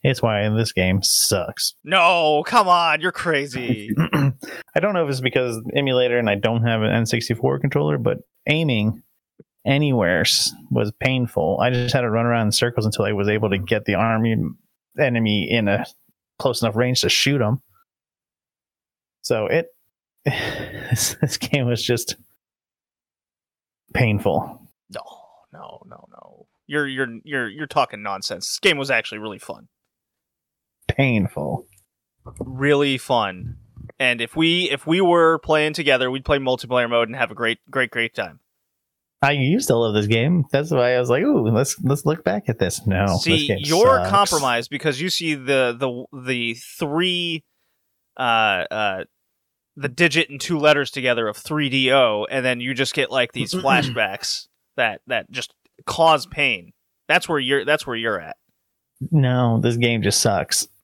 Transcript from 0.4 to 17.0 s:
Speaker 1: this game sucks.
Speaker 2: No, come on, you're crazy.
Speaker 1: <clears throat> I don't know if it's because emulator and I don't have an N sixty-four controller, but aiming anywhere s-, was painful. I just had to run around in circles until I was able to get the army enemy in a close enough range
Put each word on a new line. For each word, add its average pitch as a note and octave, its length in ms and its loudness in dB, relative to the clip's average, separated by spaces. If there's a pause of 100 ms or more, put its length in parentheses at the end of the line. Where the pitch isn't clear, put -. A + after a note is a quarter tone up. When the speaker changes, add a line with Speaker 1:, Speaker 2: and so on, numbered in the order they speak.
Speaker 1:
this A2 220 0
game F#2 300 2
sucks. - 800 -2
Speaker 2:
No, E3+ 640 2
come G#3+ 220 4
on, E3+ 320 4
you're F3 100 0
crazy. B2+ 800 -4 (120)
Speaker 1:
<clears throat> - 100 -2
I - 680 -2
don't G3+ 120 0
know F3 120 0
if C#3+ 60 -2
it's C3 120 -4
because B2 400 0 (120)
emulator B2+ 440 2
and A#2 100 2
I G#2 60 2
don't A2+ 320 0
have A2+ 160 2
an A2 100 2
N A#2 140 2
sixty-four B2 540 -2
controller, D3 360 0
but A#2 220 -2 (280)
aiming B2+ 560 0 (640)
anywhere A#2+ 540 2
s-, - 320 0 (180)
was A2 300 0
painful. A#2+ 580 0
I B2 120 2
just B2 240 -2
had B2+ 80 2
to A#2 80 -2
run A#2 160 0
around A#2 220 2
in G2+ 40 0
circles A#2+ 320 0
until G#2+ 220 0
I G2+ 60 0
was G2+ 180 0
able G#2+ 180 0
to G2 80 0
get G#2 300 -2
the G2+ 80 2
army A2+ 420 0 (640)
enemy A2+ 500 2
in A2 180 2
a G2 180 0 (520)
close B2 220 -2
enough A2 160 0
range B2 240 2